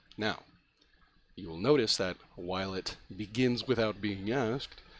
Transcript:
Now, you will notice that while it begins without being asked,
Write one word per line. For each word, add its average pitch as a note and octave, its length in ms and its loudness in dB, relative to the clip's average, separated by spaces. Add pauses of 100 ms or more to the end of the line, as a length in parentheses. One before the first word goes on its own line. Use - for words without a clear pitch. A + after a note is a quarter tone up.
(180)
Now, G#2 260 -2 (920)
you F#2 120 -10
will E2 100 -8
notice A#2 380 4
that F#2 220 -2 (180)
while F#2 380 -4
it - 240 -6 (180)
begins A2+ 500 0
without A2 360 2
being G2 280 -2
asked, B2 520 -2 (180)